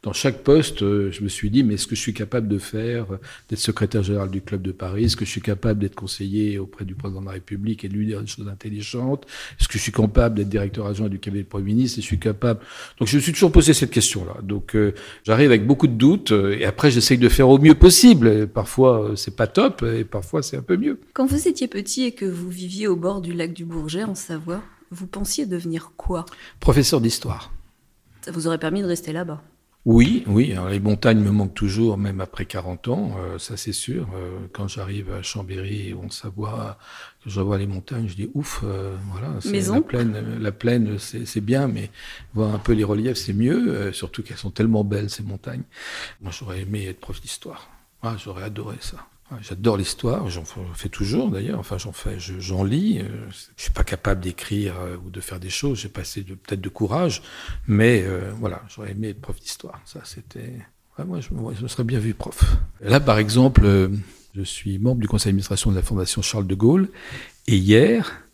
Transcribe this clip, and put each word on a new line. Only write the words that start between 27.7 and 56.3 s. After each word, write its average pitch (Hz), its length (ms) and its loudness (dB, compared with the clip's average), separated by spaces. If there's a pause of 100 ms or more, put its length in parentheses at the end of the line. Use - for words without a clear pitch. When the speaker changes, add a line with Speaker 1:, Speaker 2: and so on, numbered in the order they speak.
Speaker 2:
Ça - 100 -14
vous 165 160 -4
aurait 165 100 0
permis 160 240 -2
de 196 60 -2
rester 170 260 -4
là-bas ? 160 280 -8 (440)
Speaker 1:
Oui, 123 420 6
oui. 113 240 4
Alors, 92 180 -6
les 101 100 -2
montagnes 104 400 4
me 101 120 4
manquent 101 220 2
toujours, 104 440 0
même 98 220 -4
après 92 260 -8
quarante 90 440 -8
ans, 139 300 -4
euh, 90 180 -8
ça - 180 -12
c'est 110 160 -8
sûr. - 440 -6
Euh, 92 240 -10 (120)
quand 101 160 -8
j'arrive 98 460 -10
à 98 80 -8
Chambéry, 98 720 -8
en 98 160 -12
Savoie, 107 680 -10 (460)
que 110 60 -12
je 98 100 -6
vois 98 180 0
les 98 100 -2
montagnes, 101 420 -6
je 87 60 -12
dis, « 101 180 -8
Ouf, - 320 -6
euh, 98 280 -6 (180)
voilà, 120 280 -8
c'est - 120 -6
Speaker 2:
Maison. 202 240 0
Speaker 1:
la 294 60 4
plaine, 120 340 -2 (260)
la 107 100 -2
plaine, 110 480 0
c'est, - 260 -10
c'est - 160 -4
bien, 131 280 0
mais 107 220 -6 (420)
voir 107 200 0
un 104 60 -4
peu 120 140 2
les 107 100 2
reliefs, 107 340 0
c'est - 160 -6
mieux, 151 360 2
euh, 101 240 -4
surtout - 280 -10
qu'elles - 160 -12
sont 98 140 -8
tellement 110 320 2
belles, 101 260 -2
ces - 140 -10
montagnes. » 113 400 -10 (580)
Moi, 95 160 -10
j'aurais 95 260 -10
aimé 101 240 -6
être 90 120 -12
prof - 220 -12
d'histoire. - 480 -16 (380)
Ah, 113 160 -4
j'aurais 92 200 -12
adoré 104 380 -10
ça. - 160 -12 (340)
Ah, 131 100 -14
j'adore 104 360 0
l'histoire, 113 520 -4
j'en 87 140 -10
f-, - 160 -16 (160)
fais - 140 -8
toujours 160 420 -2
d'ailleurs, 101 260 -4
enfin 98 220 -8
j'en 101 120 -10
fais, 101 280 -8
je, 92 200 -12
j'en 92 240 -4
lis. 156 360 0
Euh, 107 260 -10 (320)
je - 60 -14
suis - 80 -2
pas - 120 2
capable 95 380 0
d'écrire, 90 580 -4
euh, 90 240 -10
ou 92 60 -12
de 90 100 -14
faire 92 200 -12
des 90 100 -12
choses, 131 300 -4
j'ai 101 100 -10
pas 98 120 -10
assez - 200 -10
de, 95 140 -14